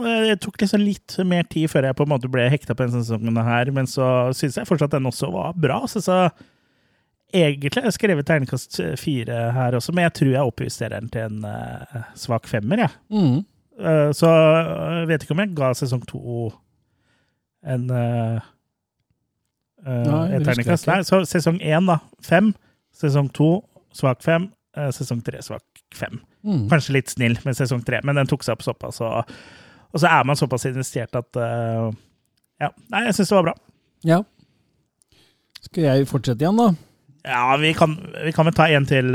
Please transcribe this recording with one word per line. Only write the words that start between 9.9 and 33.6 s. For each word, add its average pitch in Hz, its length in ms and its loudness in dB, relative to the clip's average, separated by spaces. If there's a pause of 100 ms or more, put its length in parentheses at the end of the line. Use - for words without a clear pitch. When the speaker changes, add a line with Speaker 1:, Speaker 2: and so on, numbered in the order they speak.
Speaker 1:
men 175 180 2
jeg - 80 -20
tror 135 140 4
jeg 131 180 0
oppjusterer 113 480 -8
den 113 100 -10
til 117 120 -6
en, 107 240 -8
eh, 117 580 -10 (100)
svak - 320 -4
femmer, 117 320 -2
jeg. 214 140 0 (180)
Speaker 2:
Mm. 180 360 2 (340)
Speaker 1:
Eh, 156 320 2
så, 165 160 2
eh, 160 760 4
vet 160 180 0
ikke - 80 -10
om 151 80 0
jeg 196 160 -4
ga 135 160 2
sesong 123 340 -4
to 120 460 -8 (1120)
en, 127 260 -4
eh, 117 500 -2 (1500)
eh, 123 180 -4
Speaker 2:
Nei, 156 240 2
det - 80 0
Speaker 1:
et - 40 2
Speaker 2:
husker - 0 -
jeg 147 60 0
Speaker 1:
terningkast. 127 400 0
Speaker 2:
ikke. 165 80 2
Speaker 1:
Nei, 190 80 2
så 190 240 2
sesong 170 360 0
en, 160 240 2
da, 175 120 4 (240)
fem. 202 320 4 (400)
Sesong 143 400 0
to, 165 300 2 (300)
svak 131 300 -2
fem. 170 280 0 (240)
Eh, 147 140 -4
sesong 120 340 -6
tre, - 160 -10
svak - 220 -12 (320)
fem. - 260 -10 (260)
Speaker 2:
Mm. 156 240 0
Speaker 1:
Kanskje 131 240 2
litt 135 160 0
snill 117 340 0
med 131 120 -4
sesong 123 280 -2
tre, 120 200 -2
men 143 120 0
den 139 120 2
tok 139 160 -2
seg 117 100 -2
opp - 100 -8
såpass, - 380 -8
og, 113 240 -4 (680)
og 165 60 -2
så 165 80 4
er 156 160 6
man 139 120 0
såpass 127 340 -2
investert 127 460 -6
at, 120 200 -6
eh, 113 560 -2 (720)
ja. 147 80 -2 (200)
Nei, 208 160 -4
jeg 226 100 0
synes 196 140 2
det 208 60 2
var 185 80 6
bra. 160 100 -2 (500)